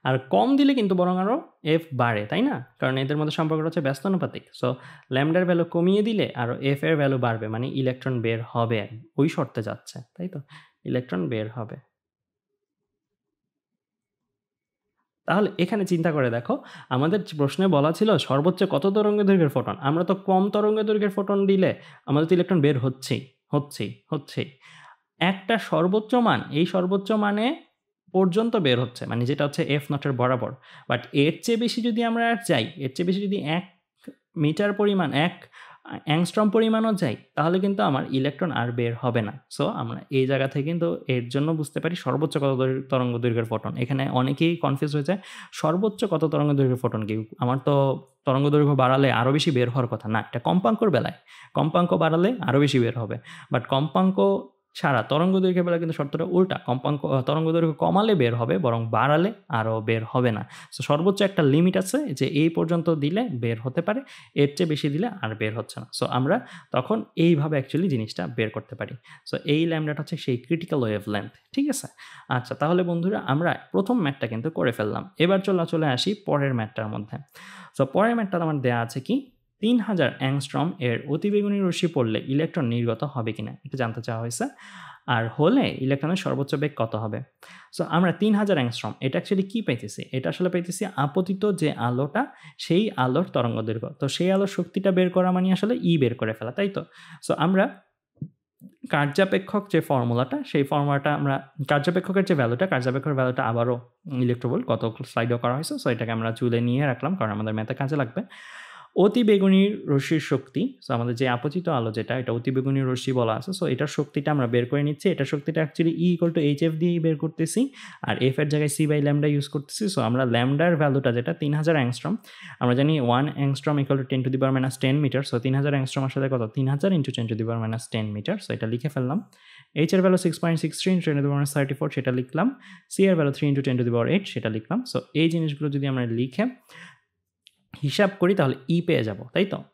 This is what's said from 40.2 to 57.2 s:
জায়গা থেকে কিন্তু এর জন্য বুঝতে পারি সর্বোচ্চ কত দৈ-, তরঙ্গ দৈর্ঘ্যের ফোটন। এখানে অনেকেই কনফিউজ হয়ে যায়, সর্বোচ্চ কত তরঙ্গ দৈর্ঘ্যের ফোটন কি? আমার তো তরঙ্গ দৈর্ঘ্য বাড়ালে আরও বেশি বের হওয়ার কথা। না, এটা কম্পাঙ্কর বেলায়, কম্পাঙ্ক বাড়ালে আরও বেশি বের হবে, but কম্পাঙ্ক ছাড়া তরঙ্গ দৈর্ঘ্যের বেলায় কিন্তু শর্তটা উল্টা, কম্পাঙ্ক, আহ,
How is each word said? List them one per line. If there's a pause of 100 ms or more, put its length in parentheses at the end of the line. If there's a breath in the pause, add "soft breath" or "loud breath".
জায়গা
থেকে
কিন্তু (260)
এর (100)
জন্য (120)
বুঝতে
পারি (100)
সর্বোচ্চ (100)
কত
দৈ-,
তরঙ্গ
দৈর্ঘ্যের
ফোটন। (100)
এখানে (180)
অনেকেই (120)
কনফিউজ
হয়ে
যায়, (400 loud breath)
সর্বোচ্চ (120)
কত (100)
তরঙ্গ
দৈর্ঘ্যের
ফোটন
কি? (280)
আমার
তো (520)
তরঙ্গ
দৈর্ঘ্য
বাড়ালে (120)
আরও
বেশি
বের
হওয়ার
কথা।
না,
এটা
কম্পাঙ্কর
বেলায়, (400 loud breath)
কম্পাঙ্ক (120)
বাড়ালে (180)
আরও
বেশি
বের
হবে, (360 loud breath)
but (120)
কম্পাঙ্ক (580)
ছাড়া
তরঙ্গ
দৈর্ঘ্যের
বেলায়
কিন্তু
শর্তটা
উল্টা, (100)
কম্পাঙ্ক,
আহ,